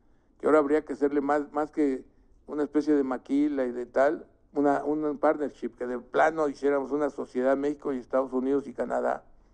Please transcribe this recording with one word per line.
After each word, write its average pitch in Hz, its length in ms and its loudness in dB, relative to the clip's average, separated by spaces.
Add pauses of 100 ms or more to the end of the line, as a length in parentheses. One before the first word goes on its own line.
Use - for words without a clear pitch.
(380)
que - 80 -6
ahora 147 120 6
habría 147 260 2
que - 80 -10
hacerle 143 300 0
más, 143 300 0
más 151 180 -2
que 135 340 -2 (420)
una 147 180 -4
especie 147 300 0
de 143 80 4
maquila 135 640 0
y 123 80 -2
de 123 140 -6
tal, 143 400 2 (260)
una, 143 320 2
un 151 320 -2
partnership, 147 540 -2
que - 160 -8
de 123 140 -6
plano 151 480 0
hiciéramos 139 420 0
una 147 180 0
sociedad 131 480 0
México 143 380 -4
y 127 40 -6
Estados 131 360 -2
Unidos 135 320 0
y 120 80 -14
Canadá. 127 500 -4 (300)